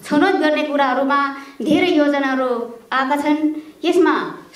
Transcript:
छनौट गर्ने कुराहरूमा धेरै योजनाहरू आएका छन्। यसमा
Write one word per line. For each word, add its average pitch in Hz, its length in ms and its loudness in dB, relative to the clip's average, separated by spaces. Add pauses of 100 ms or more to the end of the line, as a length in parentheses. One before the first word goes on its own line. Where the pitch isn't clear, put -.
छनौट 339 300 2
गर्ने 302 280 0
कुराहरूमा 277 760 0 (260)
धेरै 320 240 2
योजनाहरू 277 920 0 (140)
आएका 269 240 0
छन्। 302 380 0 (300)
यसमा 311 500 2 (220)